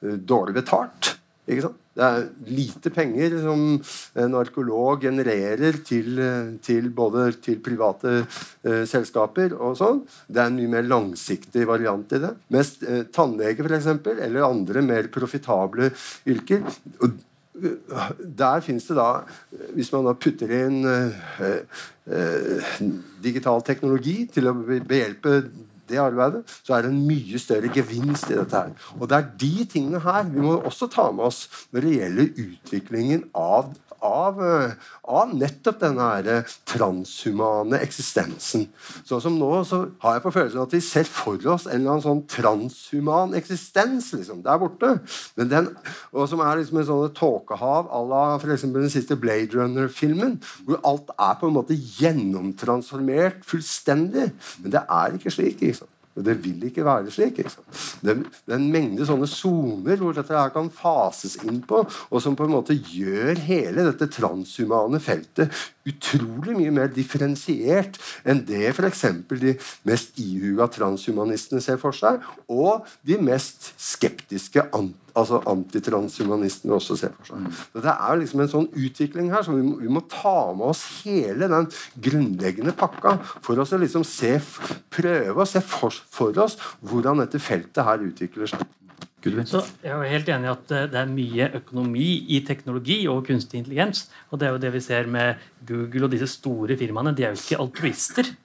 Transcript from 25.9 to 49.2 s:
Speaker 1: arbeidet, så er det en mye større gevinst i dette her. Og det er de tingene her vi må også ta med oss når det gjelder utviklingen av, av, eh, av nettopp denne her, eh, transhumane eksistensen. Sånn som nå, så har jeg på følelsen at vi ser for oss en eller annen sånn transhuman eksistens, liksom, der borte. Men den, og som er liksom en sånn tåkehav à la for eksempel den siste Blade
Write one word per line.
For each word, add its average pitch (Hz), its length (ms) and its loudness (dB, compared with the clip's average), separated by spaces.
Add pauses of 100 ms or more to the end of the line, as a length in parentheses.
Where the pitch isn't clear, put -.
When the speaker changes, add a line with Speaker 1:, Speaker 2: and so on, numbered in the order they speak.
Speaker 1:
arbeidet, 139 440 2 (240)
så 131 100 2
er 117 60 4
det 123 80 0
en 139 160 2
mye 123 320 0
større 117 340 0
gevinst 127 580 0
i 120 40 0
dette 98 180 0
her. 92 200 0 (280)
Og 120 80 -4
det 135 80 4
er 147 220 2
de 160 260 0
tingene 156 380 -2
her 190 220 2
vi 143 160 -2
må 160 240 2
også 240 260 -6
ta 185 220 2
med 110 140 0
oss - 220 -2 (240)
når 123 80 0
det 156 200 2
gjelder 104 340 2
utviklingen 113 1000 -2
av, 117 400 2 (280)
av, 170 420 0
eh, 147 280 2 (360)
av 196 260 2
nettopp 139 460 0
denne 143 200 0
her, 107 280 2
eh, 117 140 2 (240)
transhumane 107 1120 0
eksistensen. 104 880 -2 (380)
Sånn - 160 -2
som 170 160 0
nå, 156 260 2
så 180 260 -2 (100)
har 117 140 4
jeg 120 80 -2
på 185 100 -2
følelsen 127 300 0
at 127 100 -4
vi 170 80 4
ser 160 240 2
for - 340 -4 (100)
oss 175 180 2
en 123 140 -2
eller 131 120 2
annen 151 100 0
sånn 147 240 0
transhuman 143 1080 0
eksistens, 202 800 -2
liksom, 92 300 -8
der 139 160 4
borte. 190 420 2 (360)
Men 123 120 0
den, 156 280 2 (360)
og 139 160 0
som 165 120 -2
er 151 160 4
liksom 156 220 0
en 151 80 2
sånn 147 280 0
tåkehav 131 760 0
à 120 180 -2
la 143 300 2
for 147 100 -6
eksempel 135 340 0
den 143 80 2
siste 143 280 0
Blade 110 360 0